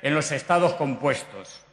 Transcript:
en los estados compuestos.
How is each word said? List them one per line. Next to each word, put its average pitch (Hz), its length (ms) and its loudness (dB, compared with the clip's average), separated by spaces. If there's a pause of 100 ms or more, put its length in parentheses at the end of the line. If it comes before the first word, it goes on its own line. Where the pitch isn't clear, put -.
en 143 140 0
los 151 160 0
estados 175 420 2
compuestos. 131 1000 -4